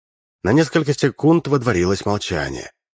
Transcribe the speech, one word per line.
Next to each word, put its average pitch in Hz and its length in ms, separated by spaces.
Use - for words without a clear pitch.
На 92 80
несколько 151 420
секунд 147 540
водворилось 104 580
молчание. 76 680